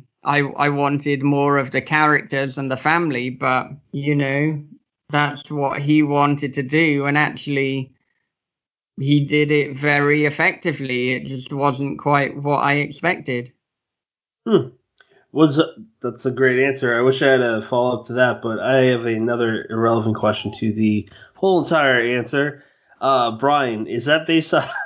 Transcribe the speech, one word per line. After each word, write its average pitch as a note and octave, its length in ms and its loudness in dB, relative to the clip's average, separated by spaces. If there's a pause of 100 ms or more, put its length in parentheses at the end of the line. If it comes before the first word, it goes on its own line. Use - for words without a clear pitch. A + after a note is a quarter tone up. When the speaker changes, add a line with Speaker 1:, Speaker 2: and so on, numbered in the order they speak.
(240)
Speaker 1:
I, C#3+ 180 2
I C#3+ 280 0
wanted C#3+ 540 -2
more C#3+ 340 2
of B2+ 140 -2
the C3+ 100 -2
characters C#3+ 760 0
and C3+ 120 -6
the C3 80 -4
family, D3 540 0
but, B2+ 380 -2 (220)
you C#3+ 240 -2
know, D3 480 0 (460)
that's C#3+ 400 -2
what C#3+ 320 -4
he D3+ 220 4
wanted C#3+ 520 0
to C#3 80 -4
do, C#3+ 420 0
and C#3+ 120 0
actually, C3+ 760 -4 (1080)
he C#3+ 260 2
did D3 260 2
it D3 260 0
very D3 480 2
effectively. C#3 880 -2
It C3+ 120 -6
just C3 260 -10
wasn't C#3 480 -2
quite C#3+ 380 0
what C#3+ 220 0
I C#3+ 160 2
expected. C#3+ 760 -4 (960)
Speaker 2:
Hmm. F3 220 2 (600)
Was, D3+ 280 4 (440)
that's A#2 240 -6
a C3 40 -2
great B2+ 320 2
answer. C3+ 320 0
I A#2+ 60 0
wish C3 220 2
I C#3 80 6
had C3 100 4
a A2+ 220 0
follow-up B2 440 -2
to A#2+ 60 -8
that, B2 300 0
but A2 160 -4
I B2+ 260 2
have A#2+ 220 2
another A2+ 600 0
irrelevant A2+ 500 0
question G#2+ 420 -2
to A2+ 120 -2
the G#2+ 380 0 (240)
whole F#3 300 2
entire B2+ 540 2
answer. C#3+ 460 -2 (380)
Uh, B2+ 300 2
Brian, B2 560 0
is A#2 180 -6
that D#3 220 2
based E3 260 0
on, D3+ 100 2 (220)